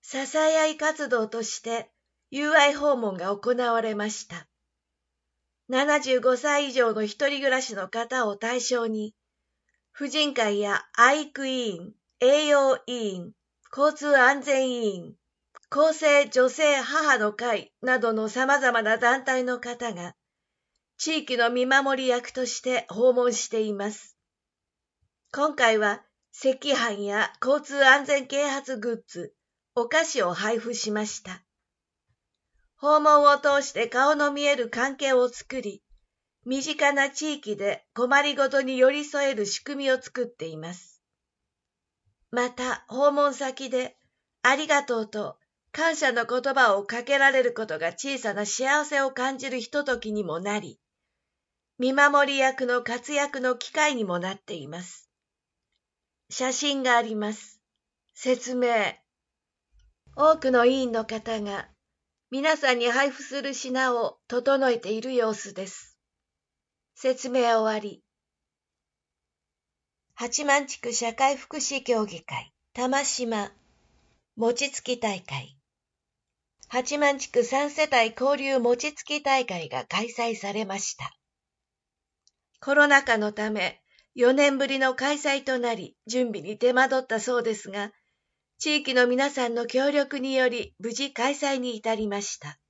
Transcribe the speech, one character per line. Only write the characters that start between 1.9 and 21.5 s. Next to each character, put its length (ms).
友 240
愛 220
訪 220
問 180
が 200
行 160
わ 300
れ 140
ま 140
し 180
た。 200
七 320
十 180
五 160
歳 320
以 40
上 220
の 100
一 240
人 120
暮 100
ら 120
し 120
の 140
方 400
を 80
対 240
象 280
に、 260
婦 180
人 240
会 260
や 340
愛 300
育 240
委 220
員、 240
栄 280
養 380
委 300
員、 160
交 220
通 200
安 240
全 280
委 260
員、 200
厚 240
生 360
女 200
性 260
母 420
の 160
会 480
な 180
ど 140
の 160
様 300
々 220
な 160
団 260
体 200
の 160
方 340
が、 220
地 220
域 180
の 120
見 160